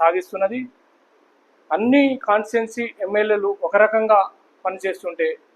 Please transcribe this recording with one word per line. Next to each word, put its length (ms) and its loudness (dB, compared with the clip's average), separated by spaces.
సాగిస్తున్నది. 600 0
అన్ని 280 2
కాన్స్టిట్యుయెన్సీ 580 -2
ఎమ్మెల్యేలు 440 0
ఒక 80 -4
రకంగా 340 4
పనిచేస్తుంటే, 640 -4